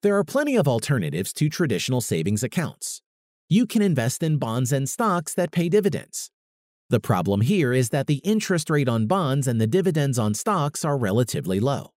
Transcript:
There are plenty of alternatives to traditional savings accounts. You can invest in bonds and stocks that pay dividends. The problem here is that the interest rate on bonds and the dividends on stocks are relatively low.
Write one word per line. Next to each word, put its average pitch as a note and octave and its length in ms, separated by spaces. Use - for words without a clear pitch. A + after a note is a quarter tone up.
There G3+ 160
are G3+ 60
plenty D4 320
of F3 120
alternatives G2+ 640
to D3+ 140
traditional B2+ 540
savings G2+ 400
accounts. - 640
You A#3 200
can G#3+ 160
invest B2+ 400
in D#3 140
bonds B2 340
and C3+ 180
stocks F3+ 460
that F3 160
pay E3+ 180
dividends. F#3 640
The A#2+ 100
problem G2+ 420
here C#3 300
is B2+ 180
that C#3 180
the D3+ 160
interest F#3+ 480
rate C#3+ 180
on A2+ 160
bonds C#3 420
and A2+ 140
the A2 60
dividends D3+ 500
on G#2+ 160
stocks D3+ 500
are D3 140
relatively G2 640
low. B2+ 400